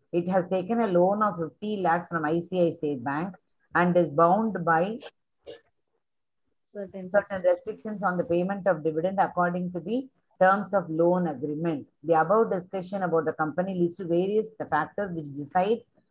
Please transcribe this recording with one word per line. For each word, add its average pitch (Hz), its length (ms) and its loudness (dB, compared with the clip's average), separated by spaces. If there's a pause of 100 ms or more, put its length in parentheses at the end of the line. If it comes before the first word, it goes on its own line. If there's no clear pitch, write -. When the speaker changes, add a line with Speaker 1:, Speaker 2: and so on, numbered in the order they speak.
(120)
Speaker 1:
It 175 160 -2
has 180 200 2
taken 190 320 -2
a 226 60 2
loan 190 380 4
of 190 120 0
fifty 196 420 -6
lakhs 170 300 0
from 160 160 -4
I 160 140 0
C 175 300 2
I 156 40 0
C 151 200 -4
I 143 40 -4
Bank 143 380 -6 (400)
and 175 220 4
is 175 120 4
bound 180 560 2
by 170 340 2 (1700)
Speaker 2:
Certain 190 440 -12
Speaker 1:
certain 196 340 0
restrictions 196 600 -2
on 180 140 2
the 175 80 0
payment 180 420 0
of 165 160 2
dividend 160 380 0
according 175 520 0
to 175 80 -6
the 233 280 -4 (320)
terms 190 340 4
of 170 140 0
loan 175 380 2
agreement. 151 600 -4 (160)
The 160 180 2
above 208 300 2
discussion 190 520 -6
about 165 220 0
the 156 80 0
company 180 420 -2
leads 175 240 0
to 196 60 -8
various 196 440 0 (220)
factors 165 420 -2
which 147 220 -8
decide 185 440 0 (320)